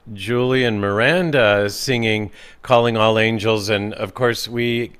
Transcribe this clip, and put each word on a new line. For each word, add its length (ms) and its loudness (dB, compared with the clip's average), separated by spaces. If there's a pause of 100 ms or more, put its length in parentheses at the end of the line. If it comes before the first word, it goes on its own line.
(120)
Julian 680 -2
Miranda 920 2
singing 600 -2 (320)
Calling 340 4
All 220 4
Angels. 500 0
And, 260 -2
of 200 -8
course, 340 -2
we 520 -4